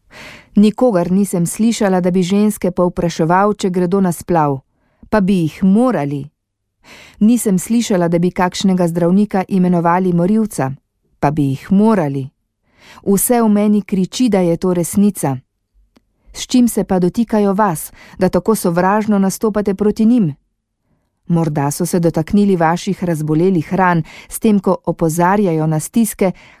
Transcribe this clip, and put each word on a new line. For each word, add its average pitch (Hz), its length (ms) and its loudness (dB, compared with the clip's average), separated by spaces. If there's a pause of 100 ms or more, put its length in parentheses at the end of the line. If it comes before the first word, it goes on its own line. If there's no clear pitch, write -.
(560)
"Nikogar 202 540 2
nisem 185 360 0
slišala, 208 540 0
da 180 100 0
bi 185 120 0
ženske 202 480 0
povpraševal, 180 840 0
če 202 160 -4
gredo 180 300 0
na 185 120 0
splav, 151 460 0 (520)
pa 214 100 2
bi 190 140 2
jih 170 300 -2
morali. 190 600 0 (960)
Nisem 214 380 2
slišala, 208 500 0
da 170 100 2
bi 175 120 2
kakšnega 180 580 0
zdravnika 180 600 0
imenovali 180 640 0
morilca, 175 600 -2 (480)
pa 143 100 0
bi 151 120 -2
jih 135 300 -4
morali. 175 560 0 (800)
Vse 214 360 2
v 226 60 2
meni 208 340 2
kriči, 196 460 -2
da 196 120 2
je 170 160 2
to 180 180 -2
resnica. 175 600 0 (960)
S - 140 -12
čim 240 220 2
se 202 160 -2
pa 190 140 -2
dotikajo 202 560 0
vas, 190 380 -2 (260)
da 180 100 2
tako 185 260 0
sovražno 202 640 0
nastopate 202 560 -2
proti 208 300 0
njim? 214 300 2 (920)
Morda 151 440 -2
so 175 160 -4
se 180 140 -2
dotaknili 185 560 0
vaših 170 480 -2
razbolelih 160 720 -2
ran 180 280 2 (260)
s - 100 -14
tem, 208 220 2
ko 190 240 -2
opozarjajo 170 840 0
na 156 140 -2
stiske, 208 520 -2 (280)